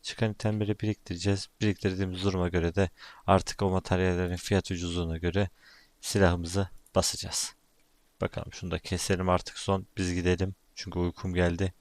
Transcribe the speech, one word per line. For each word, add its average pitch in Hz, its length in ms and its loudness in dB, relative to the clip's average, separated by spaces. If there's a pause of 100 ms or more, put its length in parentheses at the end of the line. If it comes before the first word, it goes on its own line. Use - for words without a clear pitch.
Çıkan - 300 -2
itemleri 107 480 -2
biriktireceğiz. 98 680 -2 (120)
Biriktirdiğimiz 95 640 0
duruma 92 260 2
göre 85 260 2
de 95 140 4 (380)
artık - 340 2
o 98 80 2
materyallerin 90 680 0
fiyat - 360 0
ucuzluğuna 85 460 -2
göre 90 320 0 (520)
silahımızı 90 680 2 (260)
basacağız. - 600 -2 (680)
Bakalım, - 320 -6
şunu 90 180 -8
da 90 80 -4
keselim 92 500 -2
artık - 280 0
son. 98 300 -2 (100)
Biz 90 160 0
gidelim. 90 420 2 (200)
Çünkü 90 240 -6
uykum 87 340 -2
geldi. 90 480 2